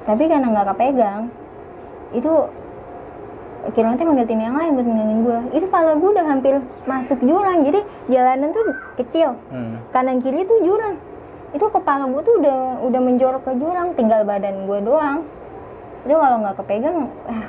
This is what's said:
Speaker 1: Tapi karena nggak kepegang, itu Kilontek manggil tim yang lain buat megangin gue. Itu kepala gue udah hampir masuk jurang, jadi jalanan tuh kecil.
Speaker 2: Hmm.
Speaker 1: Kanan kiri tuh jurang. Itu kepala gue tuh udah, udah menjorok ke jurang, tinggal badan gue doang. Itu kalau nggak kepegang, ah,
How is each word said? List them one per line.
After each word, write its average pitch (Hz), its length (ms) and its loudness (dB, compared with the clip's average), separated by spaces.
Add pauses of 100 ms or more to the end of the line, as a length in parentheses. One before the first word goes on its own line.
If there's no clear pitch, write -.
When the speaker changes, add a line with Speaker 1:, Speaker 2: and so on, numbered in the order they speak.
Speaker 1:
Tapi 226 240 2
karena 277 240 4
nggak 208 200 2
kepegang, 226 600 0 (800)
itu 269 200 0 (1400)
Kilontek 233 400 0
manggil 269 160 4
tim 226 160 0
yang 233 160 -2
lain 320 200 2
buat 247 120 0
megangin 220 360 2
gue. 233 160 2 (120)
Itu 320 160 0
kepala 320 320 4
gue 370 160 4
udah 349 120 2
hampir 269 260 2 (300)
masuk 262 360 -2
jurang, 339 480 4
jadi 381 120 2 (280)
jalanan 254 440 4
tuh 440 120 0 (320)
kecil. 254 400 0 (120)
Speaker 2:
Hmm. 117 320 -8 (120)
Speaker 1:
Kanan 254 320 0
kiri 269 200 0
tuh 427 200 4
jurang. 403 320 0 (560)
Itu 302 160 0
kepala 311 400 0
gue 269 160 -2
tuh 466 160 6
udah, 277 200 4 (240)
udah 254 180 2
menjorok 254 420 2
ke 247 120 -4
jurang, 349 400 -2
tinggal 220 280 4
badan 196 440 -2
gue 202 160 -2
doang. 294 400 2 (800)
Itu 269 120 2
kalau 269 240 4
nggak 196 200 -4
kepegang, 254 380 -2 (260)
ah, 226 260 -8